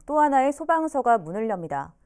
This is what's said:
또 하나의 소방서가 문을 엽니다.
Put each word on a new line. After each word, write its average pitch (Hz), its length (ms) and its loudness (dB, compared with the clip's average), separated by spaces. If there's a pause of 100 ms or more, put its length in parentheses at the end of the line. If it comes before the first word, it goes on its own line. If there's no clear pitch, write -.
또 302 120 -2
하나의 277 340 4
소방서가 294 640 0
문을 190 300 -6
엽니다. 160 460 -6 (120)